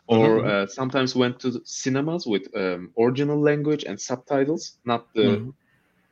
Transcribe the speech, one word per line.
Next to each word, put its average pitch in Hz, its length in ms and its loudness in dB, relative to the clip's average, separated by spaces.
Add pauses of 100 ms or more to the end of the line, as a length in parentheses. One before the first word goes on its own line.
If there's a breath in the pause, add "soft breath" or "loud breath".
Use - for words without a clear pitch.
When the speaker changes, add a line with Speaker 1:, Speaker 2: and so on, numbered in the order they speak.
(120)
Speaker 1:
Mm-hmm, 113 140 6
Speaker 2:
Or, 110 140 6
Speaker 1:
mm-hmm. 107 140 0
Speaker 2:
uh, 98 140 0
sometimes 131 480 -2
went 123 260 0
to 127 100 -2
the 117 140 -8
cinemas 147 640 -4
with, 98 280 -2
um, 90 440 -4
original 143 400 0
language 147 460 0
and 101 140 -8
subtitles, 135 840 -4
not 117 280 -4
the 104 300 2
Speaker 1:
Mm-hmm. 127 60 -10 (640)